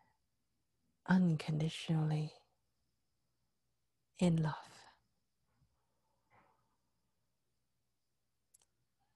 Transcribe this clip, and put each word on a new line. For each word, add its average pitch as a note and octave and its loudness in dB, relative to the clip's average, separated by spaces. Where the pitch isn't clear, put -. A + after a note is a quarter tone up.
unconditionally D#3 0
in E3 2
love. D#3 -2